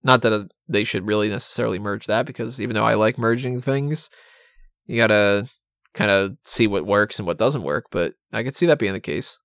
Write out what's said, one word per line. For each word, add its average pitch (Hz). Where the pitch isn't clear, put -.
Not 127
that, 113
uh, 104
they 104
should 98
really 107
necessarily 104
merge 101
that, 110
because 127
even 110
though 107
I 113
like 110
merging 123
things, 139
you -
gotta 104
kinda 104
see -
what 98
works 104
and 101
what 82
doesn't 123
work, 73
but 85
I 113
could 131
see 175
that 151
being 98
the 90
case. -